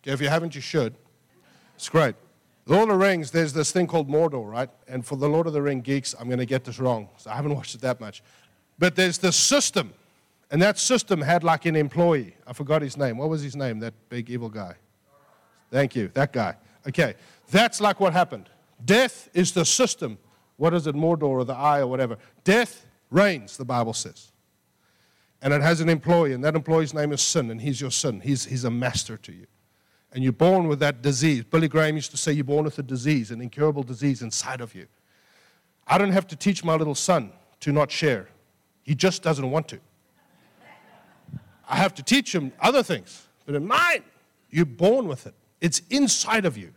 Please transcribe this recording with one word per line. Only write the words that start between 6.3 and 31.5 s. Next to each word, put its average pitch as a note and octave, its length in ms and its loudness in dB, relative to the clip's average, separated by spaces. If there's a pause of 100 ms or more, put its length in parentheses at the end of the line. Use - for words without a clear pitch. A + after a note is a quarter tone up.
get B2+ 180 -2
this A#2+ 160 -14
wrong, A#2 380 -2
so - 120 -20
I G#2+ 60 -8
haven't C#3+ 180 -4
watched - 220 -8
it A#2 60 -16
that B2+ 180 -4
much. G#2+ 240 -16 (560)
But F3 160 2
there's F#3 220 2
this F3+ 180 2
system, G3+ 580 2 (560)
and D3 120 2
that G#3 180 4
system G#3+ 400 0
had, D#3+ 240 2
like, E3 220 0
an D#3+ 100 0
employee. D3+ 600 0 (100)
I B2 60 -16
forgot D3+ 280 -2
his C3 140 -8
name. B2+ 220 -2
What C#3+ 100 -4
was D#3 140 -4
his C#3+ 160 -10
name, A#2+ 220 -6
that A2+ 140 -10 (140)
big A#2+ 220 -10
evil A#2+ 180 -8
guy? G2+ 280 -12 (960)
Thank C3+ 220 0
you, A2 200 -2
that C#3 180 0
guy. G#2 240 -2 (320)
Okay, C3 280 0 (360)
that's, G#3+ 300 2
like, G#3 180 2
what F#3 140 2
happened. D3 360 0 (340)
Death A3 500 2
is E3+ 180 2
the E3+ 140 0
system. C3 520 0 (380)
What D#3+ 180 2
is D#3+ 140 0
it, C#3+ 80 -2
Mordor D#3 280 2
or C3 200 0
the B2 100 -4
Eye C#3+ 260 2
or C3 80 2
whatever? B2 300 -2 (280)
Death A3 400 2 (240)
reigns, E3+ 480 0
the C3+ 80 -10
Bible A#2+ 280 -2
says. - 380 -12 (1080)
And C#3 120 2
it D3 80 2
has D#3+ 200 4
an E3 80 2
employee, D#3+ 420 4
and B2+ 140 -4
that D#3 100 2
employee's D#3 380 0
name D3+ 180 -2
is C#3 100 -2
sin, B2 300 0
and A2+ 80 -8
he's B2+ 220 -4
your B2+ 100 -6
sin. G#2+ 300 -4
He's, C3 240 -2
he's B2+ 180 -6
a A#2+ 80 -2
master A#2+ 460 -4
to - 160 -20
you. F2 140 -20 (640)
And B2+ 120 -4
you're C3 80 2
born E3+ 360 4
with D3 120 0
that C#3 220 0
disease. C3+ 420 2
Billy D#3+ 240 0